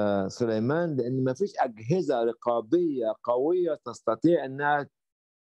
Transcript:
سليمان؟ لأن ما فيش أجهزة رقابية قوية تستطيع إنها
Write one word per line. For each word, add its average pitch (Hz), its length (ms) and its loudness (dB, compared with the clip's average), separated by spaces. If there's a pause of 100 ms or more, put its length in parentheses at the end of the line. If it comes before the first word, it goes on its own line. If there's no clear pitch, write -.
(280)
سليمان؟ 123 680 0
لأن 127 280 -2
ما 131 100 0
فيش 196 260 -4
أجهزة 131 640 0
رقابية 120 1000 0
قوية 151 640 0
تستطيع 135 600 0
إنها 143 420 0 (580)